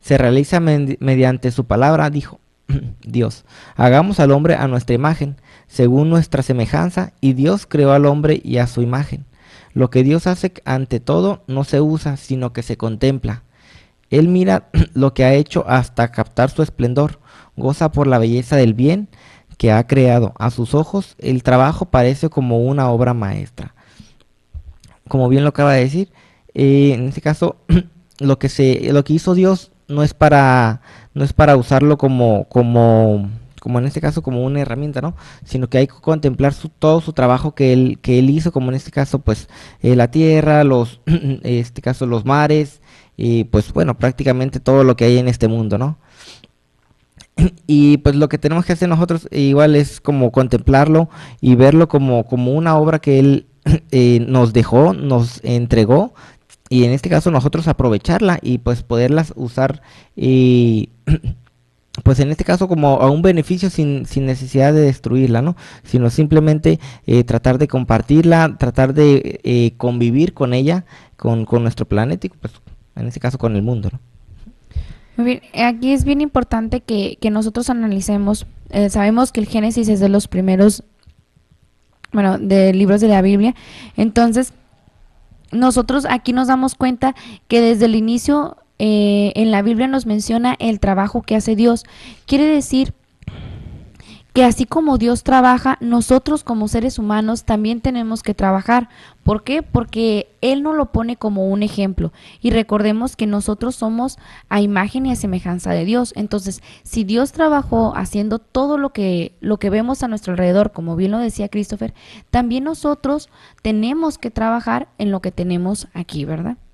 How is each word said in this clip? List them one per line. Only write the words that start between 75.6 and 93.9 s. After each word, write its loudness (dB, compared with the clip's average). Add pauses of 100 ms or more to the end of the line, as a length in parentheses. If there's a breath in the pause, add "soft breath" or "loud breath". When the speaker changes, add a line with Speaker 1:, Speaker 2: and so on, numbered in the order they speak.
Speaker 2:
aquí -2
es 0
bien 0
importante -4
que, -4
que -2
nosotros -4
analicemos, -2 (220)
eh, 0
sabemos 0
que -4
el -4
Génesis -2
es 2
de 2
los 0
primeros, 2 (1300)
bueno, 0
de 4
libros 2
de 2
la 4
Biblia, 2 (420 loud breath)
entonces 0 (1000)
nosotros 0
aquí -4
nos -2
damos 0
cuenta -2 (340 loud breath)
que 2
desde 2
el 2
inicio, -2 (200)
eh, 0
en 0
la 0
Biblia 0
nos -4
menciona -2
el -4
trabajo -2
que -2
hace -2
Dios. 2 (420 loud breath)
Quiere 2
decir -2 (1400 loud breath)